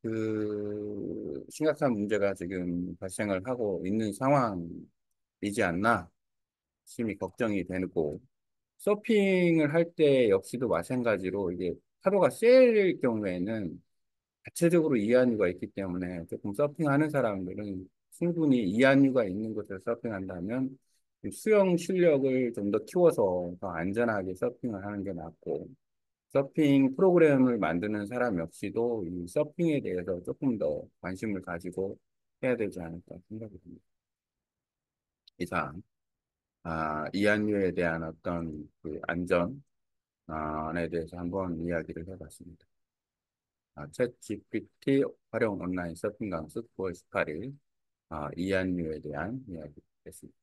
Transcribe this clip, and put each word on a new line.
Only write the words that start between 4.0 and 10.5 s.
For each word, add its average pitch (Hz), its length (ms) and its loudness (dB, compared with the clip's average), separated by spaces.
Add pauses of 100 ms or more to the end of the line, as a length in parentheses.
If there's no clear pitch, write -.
상황이지 104 1500 -2
않나 92 460 2 (800)
심히 110 320 -6
걱정이 101 480 -2
되고, 90 540 -2 (580)
서핑을 185 960 2
할 170 220 2
때 135 340 6
역시도 110 380 0